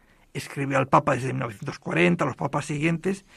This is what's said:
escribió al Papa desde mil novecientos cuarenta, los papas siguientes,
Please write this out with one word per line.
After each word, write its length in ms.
escribió 460
al 80
Papa 280
desde 180
mil 80
novecientos 400
cuarenta, 440
los 120
papas 300
siguientes, 580